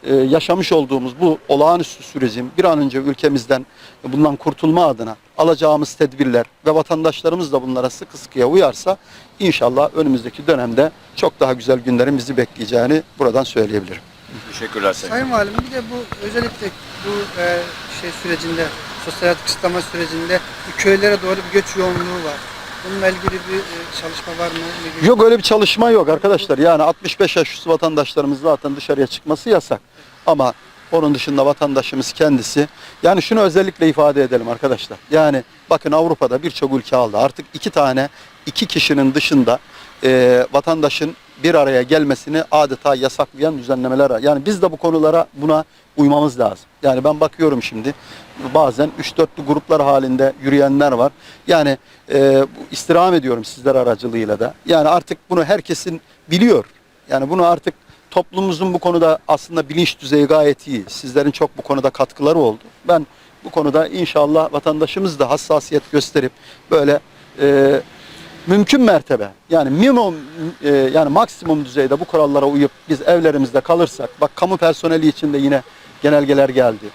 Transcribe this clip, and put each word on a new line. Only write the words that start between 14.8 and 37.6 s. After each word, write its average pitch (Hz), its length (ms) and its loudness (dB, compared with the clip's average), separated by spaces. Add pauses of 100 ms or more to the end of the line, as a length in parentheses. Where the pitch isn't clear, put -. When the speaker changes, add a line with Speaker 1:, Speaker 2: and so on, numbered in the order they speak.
Speaker 2:
Sayın. - 200 -8
Speaker 3:
Sayın 254 200 -4
Valim, 208 200 -2
bir 247 240 -8
de 247 140 -8
bu 233 360 -12
özellikle 226 400 -6 (400)
bu, 202 340 -8
e, 175 180 -2 (420)
şey 175 100 -10 (120)
sürecinde, 165 440 -4 (380)
sosyal - 160 -12
hayat 175 240 -2
kısıtlama 175 360 -4
sürecinde 170 600 -4 (380)
köylere 196 440 2
doğru 185 140 -2
bir 180 160 -12
göç 196 240 0
yoğunluğu 180 480 -4
var. 147 120 -8 (500)
Bununla 190 220 -2
ilgili 185 240 -4
bir, 185 260 -8
e, 170 420 -12
çalışma 165 440 -10
var 170 60 -6
mı? 165 80 -8 (440)
Bir 156 40 2
Speaker 1:
Yok, 226 180 6
öyle 226 140 6
bir 190 40 -4
çalışma 220 480 2
yok 190 180 4
arkadaşlar. 160 500 0
Yani 156 240 4
altmış 170 380 -2
beş 190 160 0
yaş 160 180 -2
üstü - 160 -8
vatandaşlarımız 147 720 -2
zaten 143 360 -2
dışarıya 139 300 -2
çıkması - 440 -6
yasak. 151 300 0 (460)
Ama 139 260 2 (400)
onun 151 220 2
dışında 139 320 0
vatandaşımız 139 680 -2
kendisi, 147 560 0 (340)
yani 175 200 4
şunu 226 180 0
özellikle 185 480 2
ifade 147 340 2
edelim 120 260 0
arkadaşlar. 117 500 -4 (120)
Yani 147 340 2 (260)
bakın 151 220 0
Avrupa'da 156 500 0
birçok 143 320 -4
ülke 131 220 -2
aldı. 110 220 0
Artık 143 360 -2
iki - 160 -6